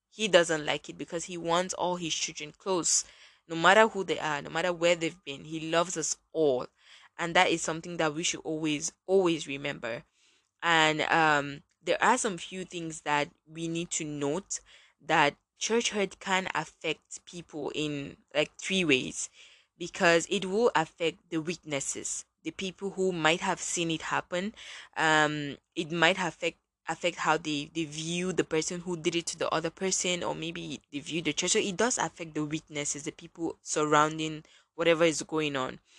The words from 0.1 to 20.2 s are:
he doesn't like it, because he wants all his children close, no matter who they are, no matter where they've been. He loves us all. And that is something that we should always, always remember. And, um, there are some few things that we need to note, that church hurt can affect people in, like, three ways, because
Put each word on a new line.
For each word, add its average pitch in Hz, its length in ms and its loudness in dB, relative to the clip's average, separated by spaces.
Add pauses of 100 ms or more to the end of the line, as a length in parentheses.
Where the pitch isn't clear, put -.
he 214 160 -2
doesn't 165 380 4
like 147 220 -4
it, 170 100 -14
because 165 260 -8
he 180 120 -10
wants 170 360 0
all 180 240 -2
his 170 160 -4
children 151 440 -8
close, 180 480 0 (440)
no 165 80 -6
matter 196 320 8
who 196 160 -4
they 160 140 -2
are, 151 240 -4
no 156 80 -10
matter 165 220 0
where 170 240 4
they've 160 280 -4
been. 139 200 -12
He 156 260 -6
loves 170 260 2
us 156 200 -4 (160)
all. 139 340 2 (520)
And 170 160 -4
that 180 140 6
is 160 140 0
something 165 340 -6
that 156 180 0
we 156 80 -4
should - 180 -2
always, 156 520 -2 (140)
always 175 400 2
remember. 139 560 -6 (600)
And, 156 400 6
um, 147 600 2 (200)
there - 200 0
are 226 160 4
some 196 200 -4
few 185 260 -10
things 165 380 -10
that 147 260 0 (220)
we 165 160 -8
need 165 260 -4
to - 120 -4
note, 147 560 -4 (460)
that 156 300 4 (220)
church 233 320 0
hurt 202 280 -2
can 190 360 0
affect - 680 -6
people 165 500 -10
in, 147 420 -6 (180)
like, 151 240 0
three 190 260 0
ways, - 460 0 (480)
because 170 500 2